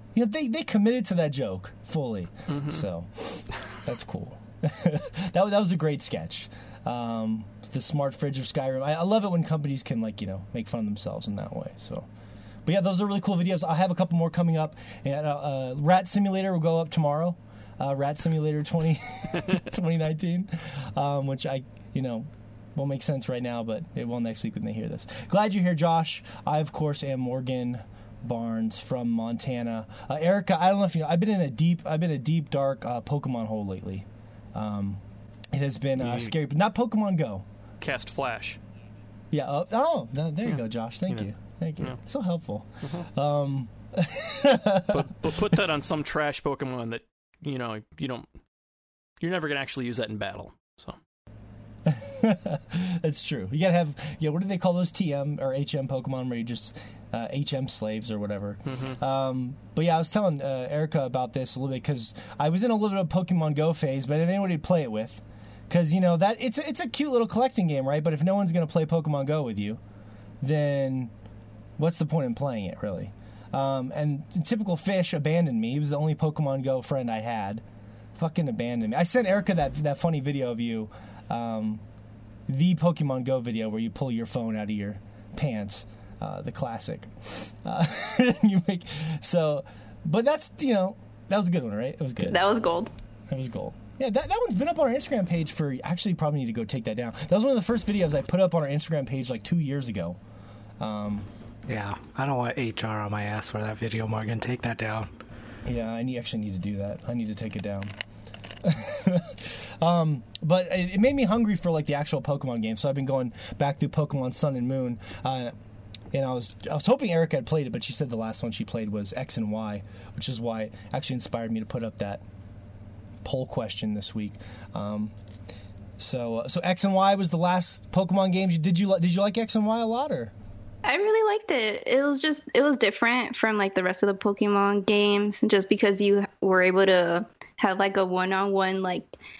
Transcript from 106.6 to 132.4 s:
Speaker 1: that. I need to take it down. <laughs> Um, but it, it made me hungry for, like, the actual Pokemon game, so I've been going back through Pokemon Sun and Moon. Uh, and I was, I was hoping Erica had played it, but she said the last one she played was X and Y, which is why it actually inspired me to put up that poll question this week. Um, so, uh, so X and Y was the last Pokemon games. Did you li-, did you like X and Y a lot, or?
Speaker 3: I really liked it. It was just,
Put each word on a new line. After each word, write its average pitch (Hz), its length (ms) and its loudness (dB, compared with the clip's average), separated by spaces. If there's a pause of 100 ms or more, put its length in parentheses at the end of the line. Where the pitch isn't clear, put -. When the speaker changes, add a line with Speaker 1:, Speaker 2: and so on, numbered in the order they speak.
Speaker 1:
that. 98 320 -4
I 123 60 -4
need 117 140 -2
to 107 60 -4
take 107 220 -6
it 101 60 -4
down. 101 220 -4 (800)
<laughs> 160 100 6 (1080)
Um, 160 400 4 (200)
but 180 280 4
it, 185 240 0
it 196 60 4
made 262 140 6
me 277 100 4
hungry 208 320 4
for, 170 140 2
like, 156 160 2
the 147 80 2
actual 143 280 0
Pokemon 127 400 0
game, 110 140 0
so 143 120 0
I've 135 60 2
been 139 100 0
going 131 280 0 (260)
back 143 220 0
through 143 100 2
Pokemon 139 420 0
Sun 139 240 0
and 123 100 0
Moon. 127 320 -2 (260)
Uh, 127 260 -2 (640)
and 139 100 4
I 127 80 2
was, 120 220 -4 (160)
I 151 40 2
was 147 120 0
hoping 247 260 4
Erica 165 240 4
had 127 80 0
played 151 220 2
it, 120 40 -6
but 117 140 -4
she - 80 -6
said 139 160 -2
the 117 80 -4
last 110 260 -4
one 117 100 -2
she - 120 -6
played 113 240 -4
was 104 240 -4
X - 240 -6
and 110 160 0
Y, 107 300 -4 (320)
which - 140 -4
is 113 120 -4
why 113 220 -2
it 107 120 -6 (200)
actually 135 200 -2
inspired 117 380 -4
me 110 80 0
to 107 60 -6
put 120 180 -4
up 110 140 -6
that 101 220 -2 (1040)
poll 127 220 -2
question 107 460 -4
this 104 220 -6
week. 104 180 -4 (420)
Um, 107 360 -4 (880)
so, 117 400 -4
uh, - 100 -4
so 175 140 -2
X 180 220 2
and 196 100 4
Y 196 220 8
was 190 140 0
the 175 80 0
last 175 520 2
Pokemon 190 420 4
games. 185 240 4
Did 170 220 4
you 196 100 4
li-, 190 120 6
did 175 120 6
you 185 80 4
like 202 160 4
X 226 180 0
and 214 120 4
Y 220 140 4
a 226 60 2
lot, 254 260 0
or? 120 200 -4 (500)
Speaker 3:
I 277 140 4
really 427 380 6
liked 427 160 -4
it. 226 360 2
It 269 160 6
was 285 200 2
just, 311 320 0